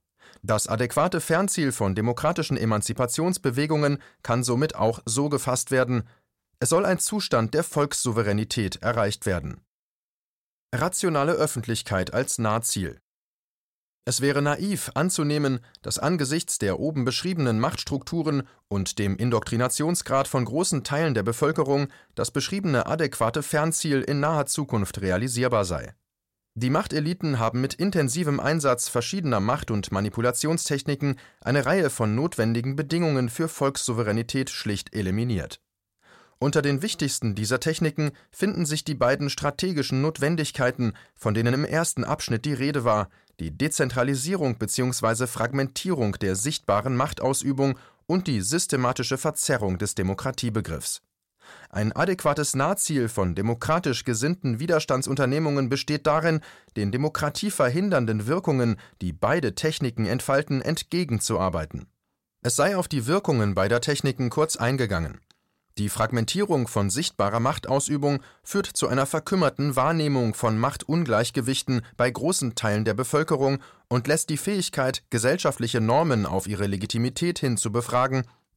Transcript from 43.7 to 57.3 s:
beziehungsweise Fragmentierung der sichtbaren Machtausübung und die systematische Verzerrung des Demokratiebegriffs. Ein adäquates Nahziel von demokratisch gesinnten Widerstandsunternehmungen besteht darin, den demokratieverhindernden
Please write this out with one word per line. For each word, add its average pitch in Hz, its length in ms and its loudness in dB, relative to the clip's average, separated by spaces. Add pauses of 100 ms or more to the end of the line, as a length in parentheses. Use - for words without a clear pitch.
beziehungsweise 120 680 0
Fragmentierung 127 880 -2
der 95 220 -2
sichtbaren 120 600 0
Machtausübung 135 840 0 (260)
und 180 220 0
die 120 140 0
systematische 127 760 0
Verzerrung 117 600 0
des 101 180 -4
Demokratiebegriffs. 95 1080 -4 (680)
Ein 107 220 -2
adäquates 156 640 0
Nahziel 139 540 0
von 90 260 0
demokratisch 117 680 0
gesinnten 127 560 -2
Widerstandsunternehmungen 143 1120 0
besteht 147 360 -2
darin, 156 360 4 (360)
den 101 140 0
demokratieverhindernden 143 1400 0